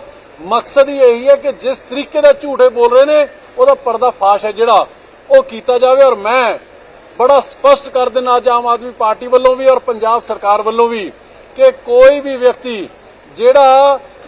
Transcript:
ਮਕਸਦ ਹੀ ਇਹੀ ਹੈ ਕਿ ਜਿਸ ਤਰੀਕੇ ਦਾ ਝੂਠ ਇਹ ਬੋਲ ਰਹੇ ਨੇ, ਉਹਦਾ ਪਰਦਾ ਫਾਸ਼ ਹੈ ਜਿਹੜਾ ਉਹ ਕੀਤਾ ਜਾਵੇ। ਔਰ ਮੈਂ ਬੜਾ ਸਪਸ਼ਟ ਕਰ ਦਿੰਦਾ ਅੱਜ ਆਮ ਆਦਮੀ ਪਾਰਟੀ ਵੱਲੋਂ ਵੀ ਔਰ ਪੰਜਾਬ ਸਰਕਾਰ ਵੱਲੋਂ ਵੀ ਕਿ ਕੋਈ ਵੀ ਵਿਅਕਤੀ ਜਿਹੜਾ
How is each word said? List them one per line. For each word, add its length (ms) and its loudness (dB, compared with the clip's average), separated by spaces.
ਮਕਸਦ 480 -2
ਹੀ 100 -8
ਇਹੀ 300 0
ਹੈ 80 4
ਕਿ 160 -4
ਜਿਸ 300 -8
ਤਰੀਕੇ 380 -10
ਦਾ 120 4
ਝੂਠ 280 -4
ਇਹ 100 4
ਬੋਲ 220 0
ਰਹੇ 120 4
ਨੇ, 240 0
ਉਹਦਾ 160 2
ਪਰਦਾ 360 -4
ਫਾਸ਼ 360 -2
ਹੈ 60 -8
ਜਿਹੜਾ 340 0
ਉਹ 120 4
ਕੀਤਾ 360 -4
ਜਾਵੇ। 240 2
ਔਰ 120 2
ਮੈਂ 440 -4
ਬੜਾ 220 2
ਸਪਸ਼ਟ 480 -2
ਕਰ 200 -4
ਦਿੰਦਾ 280 -2
ਅੱਜ 120 -2
ਆਮ 180 -2
ਆਦਮੀ 240 -4
ਪਾਰਟੀ 360 -6
ਵੱਲੋਂ 300 0
ਵੀ 120 -4
ਔਰ 100 2
ਪੰਜਾਬ 440 -4
ਸਰਕਾਰ 400 -4
ਵੱਲੋਂ 260 -2
ਵੀ 240 -10
ਕਿ 140 4
ਕੋਈ 500 2
ਵੀ 160 -8
ਵਿਅਕਤੀ 520 -4
ਜਿਹੜਾ 640 4